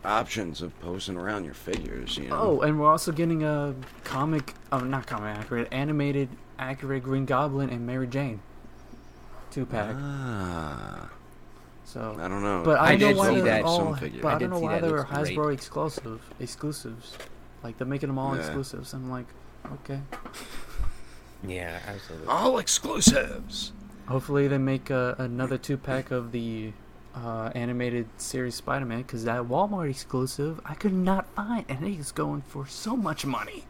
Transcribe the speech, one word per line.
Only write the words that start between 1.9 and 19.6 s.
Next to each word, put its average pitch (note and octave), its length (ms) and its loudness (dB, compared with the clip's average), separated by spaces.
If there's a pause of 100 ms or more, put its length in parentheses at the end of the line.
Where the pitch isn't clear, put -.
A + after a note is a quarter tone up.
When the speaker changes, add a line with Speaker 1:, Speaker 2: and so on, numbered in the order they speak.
Speaker 1:
you B2+ 120 -6
know? D3 60 0
Speaker 2:
Oh, F#3+ 260 4
and D3+ 180 4
we're D3+ 100 10
also D#3+ 220 6
getting D#3+ 320 4
a D3 320 2 (300)
comic, D3+ 480 2 (180)
oh, C3+ 80 2
not B2+ 280 0
comic G#2+ 300 -4
accurate, A#2 340 -2
animated C#3+ 580 2 (300)
accurate C3 440 -2
Green C3+ 220 2
Goblin C3+ 440 4
and A#2+ 160 -2
Mary B2+ 220 0
Jane B2 320 -2 (1120)
two-pack. A#2 480 -2
Speaker 1:
Ah. E2+ 1080 -4 (760)
Speaker 2:
So, A2+ 340 -6
Speaker 1:
I F2 80 -4
don't G2 160 0
know. G2+ 200 4
Speaker 2:
but D#3+ 160 8
I - 60 8
Speaker 3:
I - 60 10
Speaker 2:
don't - 80 8
know G3+ 80 8
Speaker 3:
did G3 100 8
Speaker 2:
why G3 120 6
Speaker 3:
see - 60 6
Speaker 2:
they're - 100 6
Speaker 3:
that. - 180 6
Speaker 2:
all, E3+ 160 6
Speaker 1:
Some D#3+ 160 2
figures. - 260 -4
Speaker 2:
but D#3 60 2
I D3 80 4
Speaker 3:
I - 40 0
did - 60 2
Speaker 2:
don't - 60 -2
know F3+ 80 0
Speaker 3:
see E3 60 0
Speaker 2:
why D#3 80 0
Speaker 3:
that. E3 80 2
Speaker 2:
they E3 100 4
were D3+ 80 4
Speaker 3:
Looks C3+ 120 -2
great. D3 260 0
Speaker 2:
Hasbro D3+ 160 4
exclusive, C3+ 680 -4 (180)
exclusives. B2 760 -8 (460)
Like, A2+ 140 -8
they're B2+ 100 -4
making C#3 220 0
them C3+ 100 0
all C3+ 160 0
Speaker 1:
Yeah. - 60 -2
Speaker 2:
exclusives. C3+ 520 -6
I'm C3 160 -6
like, B2 160 -6 (480)